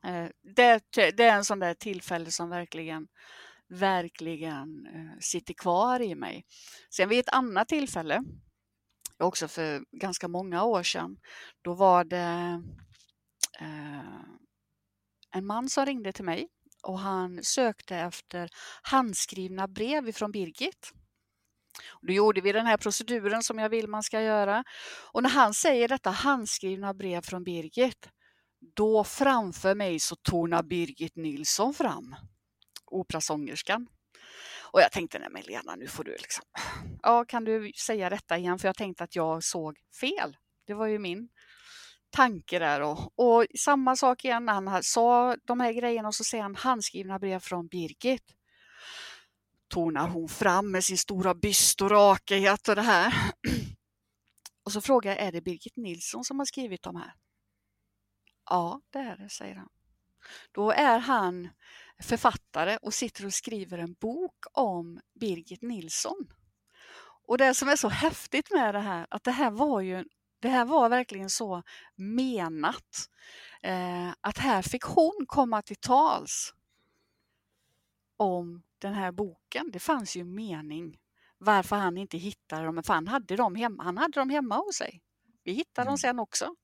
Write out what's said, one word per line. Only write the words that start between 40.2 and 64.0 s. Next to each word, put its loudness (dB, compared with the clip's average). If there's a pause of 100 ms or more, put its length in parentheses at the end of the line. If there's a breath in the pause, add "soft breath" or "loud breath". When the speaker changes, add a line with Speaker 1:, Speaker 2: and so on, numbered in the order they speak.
Speaker 1:
Det -8
var -2
ju 0
min -6 (840 loud breath)
tanke 2
där. 2
Och, -4
och 8 (140)
samma 4
sak 2
igen, 0
när 0
han -2
ha-, 0
sa 4
de -2
här 2
grejerna -2
och -6
så -4
säger -4
han -8
handskrivna -4
brev -2
från -6
Birgit. -2 (1500 loud breath)
Tornar 0
hon -6
fram 2
med 0
sin 0
stora 0
byst 4
och 2
rakighet 6
och 6
det 0
här. 6 (800 loud breath)
<clears throat> -20
Och -6
så -2
frågar 4
jag, -2
är -2
det -4
Birgit -10
Nilsson -8
som -6
har -2
skrivit -8
de -12
här? -12 (1400)
Ja, -2 (100)
det -8
är -8
det, -18
säger -12
han. -18 (840 loud breath)
Då 0
är 6
han 0 (540 loud breath)
författare 0
och -6
sitter -6
och -6
skriver -6
en -8
bok -6